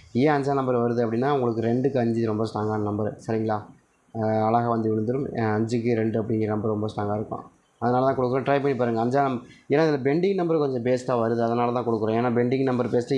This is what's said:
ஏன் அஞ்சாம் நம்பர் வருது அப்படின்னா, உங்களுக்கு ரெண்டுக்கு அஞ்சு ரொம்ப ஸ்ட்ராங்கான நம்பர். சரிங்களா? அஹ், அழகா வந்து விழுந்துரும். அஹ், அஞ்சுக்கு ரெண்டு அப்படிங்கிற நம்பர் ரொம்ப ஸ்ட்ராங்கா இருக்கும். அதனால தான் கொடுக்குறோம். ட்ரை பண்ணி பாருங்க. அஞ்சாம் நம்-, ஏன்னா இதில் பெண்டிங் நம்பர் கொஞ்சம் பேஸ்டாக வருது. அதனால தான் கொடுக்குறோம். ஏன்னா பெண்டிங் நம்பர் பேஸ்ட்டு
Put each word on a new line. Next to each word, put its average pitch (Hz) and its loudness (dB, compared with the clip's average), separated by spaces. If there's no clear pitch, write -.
ஏன் 147 4
அஞ்சாம் 139 0
நம்பர் 127 0
வருது 120 0
அப்படின்னா, 117 0
உங்களுக்கு 120 0
ரெண்டுக்கு 127 0
அஞ்சு 117 0
ரொம்ப 110 -2
ஸ்ட்ராங்கான 107 -2
நம்பர். 104 -2
சரிங்களா? 110 -2
அஹ், 110 0
அழகா 117 2
வந்து 113 0
விழுந்துரும். 113 -2
அஹ், 110 0
அஞ்சுக்கு 113 0
ரெண்டு 110 0
அப்படிங்கிற 110 0
நம்பர் 107 -2
ரொம்ப 104 -2
ஸ்ட்ராங்கா 104 -2
இருக்கும். - -8
அதனால 123 2
தான் 131 2
கொடுக்குறோம். 127 0
ட்ரை 139 2
பண்ணி 139 0
பாருங்க. 117 0
அஞ்சாம் 123 2
நம்-, 127 -2
ஏன்னா 143 4
இதில் 143 0
பெண்டிங் 175 2
நம்பர் 165 0
கொஞ்சம் 127 -2
பேஸ்டாக 127 0
வருது. 117 0
அதனால 120 0
தான் 120 -2
கொடுக்குறோம். 110 0
ஏன்னா 123 0
பெண்டிங் 123 2
நம்பர் 123 0
பேஸ்ட்டு 120 0